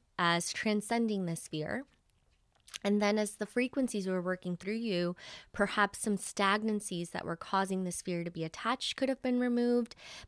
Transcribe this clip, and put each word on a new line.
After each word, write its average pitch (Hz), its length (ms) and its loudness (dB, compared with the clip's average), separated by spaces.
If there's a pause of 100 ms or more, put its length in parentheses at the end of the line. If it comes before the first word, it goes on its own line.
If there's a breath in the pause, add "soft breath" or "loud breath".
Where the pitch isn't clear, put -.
(180)
as 170 340 4
transcending 214 720 0
this 165 240 -4
fear. 180 380 -4 (960)
And 202 160 4
then 208 180 4
as 208 180 0
the 214 100 -4
frequencies 247 600 0
were 185 140 0
working 180 340 -2
through 196 200 -6
you, 180 420 0 (360 loud breath)
perhaps 202 480 2
some 202 180 0
stagnancies 202 920 0
that - 120 -6
were 170 120 -4
causing 190 480 0
this 180 180 -4
fear 175 200 -2
to 170 80 -6
be 165 140 -6
attached - 520 -2
could 269 120 0
have 262 140 -2
been 247 180 2
removed. 240 560 2 (320 loud breath)